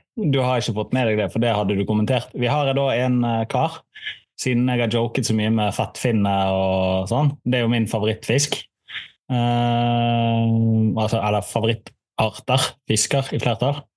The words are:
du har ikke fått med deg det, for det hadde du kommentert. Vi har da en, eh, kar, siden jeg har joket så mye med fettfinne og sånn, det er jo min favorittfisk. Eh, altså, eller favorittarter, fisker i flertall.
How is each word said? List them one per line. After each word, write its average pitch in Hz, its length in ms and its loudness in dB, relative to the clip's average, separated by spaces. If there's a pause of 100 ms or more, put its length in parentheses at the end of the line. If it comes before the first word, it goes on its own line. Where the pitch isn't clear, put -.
(180)
du 147 240 2
har 127 180 0
ikke 113 160 -2
fått 107 180 -4
med 127 140 0
deg 107 100 2
det, 101 160 0
for 113 60 -2
det 117 140 2
hadde 104 240 0
du 98 80 0
kommentert. 107 480 0
Vi 120 140 -2
har 139 260 0
da 139 160 0
en, 123 360 0
eh, 113 200 0
kar, - 360 -2 (580)
siden 123 300 0
jeg 123 100 0
har 120 80 0
joket 113 400 0
så 113 80 0
mye 107 180 0
med 107 200 0
fettfinne 101 800 0
og 95 580 0
sånn, 139 360 0
det 127 100 0
er 123 80 0
jo 117 40 0
min 117 180 2
favorittfisk. 110 800 -2 (680)
Eh, 117 1700 2
altså, 107 260 0
eller 104 200 0
favorittarter, - 1300 -2 (120)
fisker 131 460 0
i - 60 -2
flertall. 131 440 -2 (140)